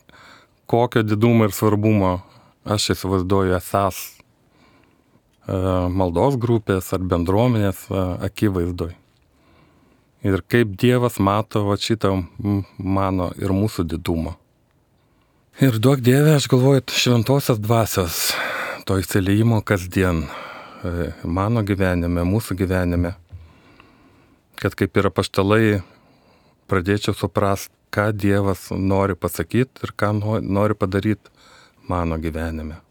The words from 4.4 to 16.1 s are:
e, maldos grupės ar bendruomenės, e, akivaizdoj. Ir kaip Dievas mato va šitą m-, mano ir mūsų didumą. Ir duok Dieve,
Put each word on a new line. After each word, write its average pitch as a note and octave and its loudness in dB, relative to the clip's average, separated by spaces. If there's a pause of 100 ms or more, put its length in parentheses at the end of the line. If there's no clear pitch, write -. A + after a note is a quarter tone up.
e, G2 -2 (300)
maldos F#2 0
grupės A2 0
ar F#2 -2
bendruomenės, F#2+ 0
e, F#2+ -2 (260)
akivaizdoj. F2+ -2 (1400)
Ir F#2+ 2
kaip A2+ 2
Dievas A#2+ 2
mato G#2 0
va G2+ 0
šitą G#2 0
m-, G2 -4 (140)
mano F#2+ -2
ir G2 -2
mūsų G2 -2
didumą. E2 -4 (1200)
Ir B2+ 2
duok C3 2
Dieve, C#3+ 6